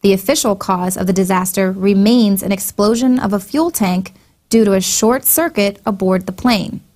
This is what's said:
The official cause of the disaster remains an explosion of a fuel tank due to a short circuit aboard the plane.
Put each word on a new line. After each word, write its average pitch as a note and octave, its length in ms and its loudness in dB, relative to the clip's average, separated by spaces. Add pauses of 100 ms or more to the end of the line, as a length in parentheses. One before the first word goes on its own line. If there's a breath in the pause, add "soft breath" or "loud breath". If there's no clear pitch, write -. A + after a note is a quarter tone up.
The G3 120 4
official G#3 420 0
cause F#3 420 -4
of F#3 80 -4
the F#3+ 80 0
disaster F#3 580 0
remains G3+ 680 2
an G3 100 -4
explosion A#3 680 0
of G3 140 -2
a G3+ 60 0
fuel D#4 300 -2
tank F#3 440 -2 (360 soft breath)
due A3+ 160 4
to G3 80 2
a F#3+ 80 2
short A#3 420 0
circuit G#3+ 640 -2
aboard F#3 400 0
the G3 60 -8
plane. - 500 -2 (140)